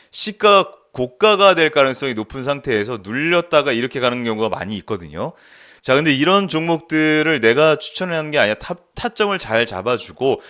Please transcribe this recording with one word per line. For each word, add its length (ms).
시가 600
고가가 600
될 160
가능성이 420
높은 300
상태에서 600
눌렸다가 680
이렇게 280
가는 220
경우가 280
많이 260
있거든요. 560
자, 140
근데 180
이런 340
종목들을 920
내가 360
추천을 380
한 160
게 80
아니라 180
타-, 200
타점을 440
잘 260
잡아주고 840